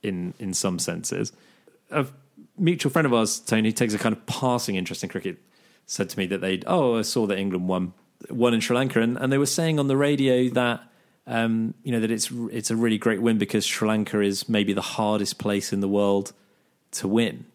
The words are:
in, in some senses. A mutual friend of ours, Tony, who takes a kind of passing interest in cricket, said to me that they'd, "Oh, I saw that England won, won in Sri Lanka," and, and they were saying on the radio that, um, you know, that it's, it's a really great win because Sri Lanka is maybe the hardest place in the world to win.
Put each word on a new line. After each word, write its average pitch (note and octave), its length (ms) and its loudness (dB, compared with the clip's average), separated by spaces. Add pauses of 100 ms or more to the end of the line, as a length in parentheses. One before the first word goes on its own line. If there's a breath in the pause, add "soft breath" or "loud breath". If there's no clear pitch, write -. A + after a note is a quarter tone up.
in, F2+ 340 -4
in G#2 160 -6
some - 240 -2
senses. - 540 -4 (580 soft breath)
A C#3 160 -2 (500)
mutual E3 360 0
friend D#3+ 140 4
of B2+ 60 4
ours, A2+ 280 2
Tony, A2 280 2
who A2 40 0
takes A2 200 0
a G#2+ 60 -2
kind A2 160 0
of - 120 -12
passing A#2+ 500 -2
interest F2+ 260 -6
in F#2 80 -8
cricket, F2+ 280 -6 (480 soft breath)
said - 220 -4
to - 80 -10
me G2 100 0
that F#2 140 -2
they'd, F#2+ 280 -2
"Oh, C3 300 2
I A2 40 0
saw A2 240 0
that G2 100 0
England F#2 320 -2
won, F2+ 240 0 (380)
won A#2+ 240 2
in A2+ 60 2
Sri A#2+ 160 0
Lanka," B2 260 2
and, A#2 160 0
and C3+ 140 0
they C#3 60 4
were C#3+ 60 4
saying D#3+ 360 0
on C#3 80 2
the C3+ 80 2
radio C3+ 540 4
that, A#2+ 320 0 (440 soft breath)
um, A2+ 560 0
you - 80 -6
know, A#2 80 2
that A2+ 140 0
it's, A2 180 -4 (220)
it's A2 180 -6
a A2+ 60 0
really A2+ 200 2
great G#2 240 0
win A2+ 180 4
because G2+ 280 0
Sri - 220 -2
Lanka G#2+ 320 0
is G2 280 0
maybe G#2 240 2
the G2 100 0
hardest G#2+ 580 -2
place G2+ 320 -2
in G2 80 -2
the G2 80 0
world G2+ 440 2 (600 soft breath)
to - 160 -4
win. G2 360 0 (100)